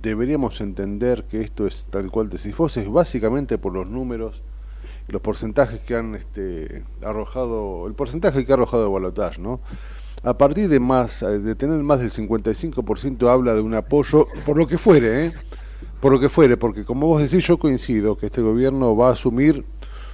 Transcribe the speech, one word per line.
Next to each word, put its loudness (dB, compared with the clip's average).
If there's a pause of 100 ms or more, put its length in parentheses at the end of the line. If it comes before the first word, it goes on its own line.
deberíamos -2
entender -2
que -6
esto -4
es -8
tal -6
cual -2
decís -10
vos, -2
es -6
básicamente 0
por -4
los -4
números, -8 (680)
los -6
porcentajes -2
que -6
han, -4
este, -8 (200)
arrojado, -6
el -10
porcentaje 0
que 2
ha 6
arrojado 2
el 0
balotaje, -2
¿no? -6 (640)
A -6
partir 2
de 4
más, 0
eh, 0
de -4
tener -2
más 2
del -2
cincuenta -2
y -2
cinco -6
por -2
ciento, 0
habla 4
de 2
un -2
apoyo, 4 (180)
por 2
lo 4
que -2
fuere, 6
¿eh? -4 (680)
Por 6
lo 6
que 4
fuere, 8
porque -2
como 0
vos 6
decís, 2
yo 6
coincido 0
que -6
este -2
gobierno 4
va 6
a 6
asumir, 2 (480)